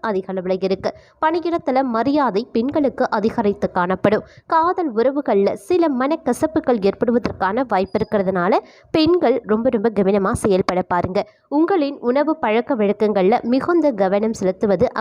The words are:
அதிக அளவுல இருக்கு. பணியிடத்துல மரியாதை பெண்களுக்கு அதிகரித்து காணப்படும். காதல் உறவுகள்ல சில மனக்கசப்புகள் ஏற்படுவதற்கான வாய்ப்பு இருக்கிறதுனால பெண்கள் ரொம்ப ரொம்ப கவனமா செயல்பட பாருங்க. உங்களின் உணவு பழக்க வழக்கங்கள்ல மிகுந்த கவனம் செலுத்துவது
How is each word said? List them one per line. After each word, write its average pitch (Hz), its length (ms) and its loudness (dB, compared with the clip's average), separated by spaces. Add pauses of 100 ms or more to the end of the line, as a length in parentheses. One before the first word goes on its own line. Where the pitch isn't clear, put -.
அதிக 190 240 -6
அளவுல 185 240 -4 (100)
இருக்கு. 190 240 -4 (340)
பணியிடத்துல 320 580 0 (120)
மரியாதை 240 480 0 (140)
பெண்களுக்கு 262 480 0 (140)
அதிகரித்து 202 580 0
காணப்படும். 185 480 0 (280)
காதல் 330 460 0
உறவுகள்ல 240 560 0 (140)
சில 339 200 2 (120)
மனக்கசப்புகள் 294 880 0
ஏற்படுவதற்கான 226 840 -2
வாய்ப்பு 190 280 -2
இருக்கிறதுனால 190 520 0 (440)
பெண்கள் 311 420 2 (140)
ரொம்ப 226 240 0
ரொம்ப 220 140 0 (100)
கவனமா 196 320 2 (100)
செயல்பட 185 400 0 (100)
பாருங்க. 180 280 -2 (380)
உங்களின் 320 400 0 (120)
உணவு 294 220 0 (120)
பழக்க 233 380 0
வழக்கங்கள்ல 208 600 2 (120)
மிகுந்த 302 340 2 (160)
கவனம் 208 360 0
செலுத்துவது 185 460 0 (140)